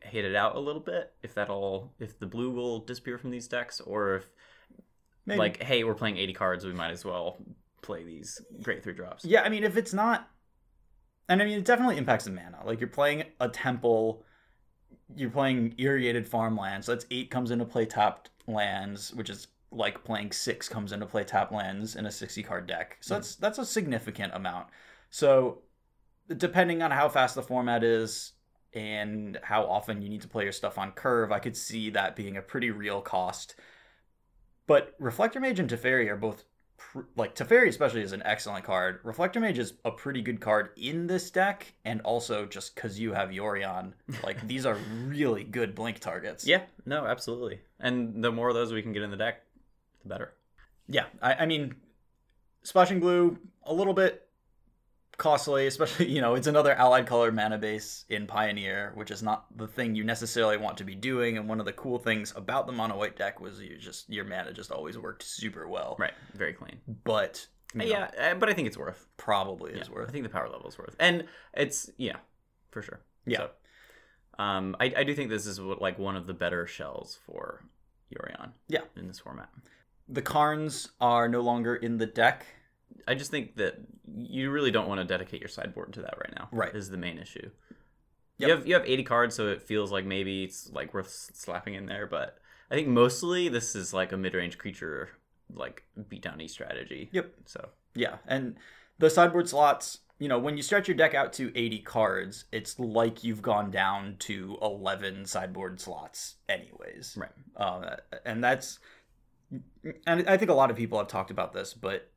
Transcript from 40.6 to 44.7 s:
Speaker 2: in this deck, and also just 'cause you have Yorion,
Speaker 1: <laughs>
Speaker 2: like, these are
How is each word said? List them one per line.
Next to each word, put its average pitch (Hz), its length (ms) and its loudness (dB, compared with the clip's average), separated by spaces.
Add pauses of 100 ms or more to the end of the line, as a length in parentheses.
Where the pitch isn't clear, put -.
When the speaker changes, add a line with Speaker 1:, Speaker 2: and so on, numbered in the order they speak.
Speaker 2:
in 165 300 -4
this 180 240 -2
deck, 196 420 0 (120)
and 110 180 -4
also 110 440 0
just - 300 -12
'cause 101 220 -6
you 110 140 -2
have 98 180 0
Yorion, 95 600 -4 (160)
Speaker 1:
<laughs> 117 140 -10
Speaker 2:
like, 110 240 -6
these 127 200 -4
are 110 100 2 (300)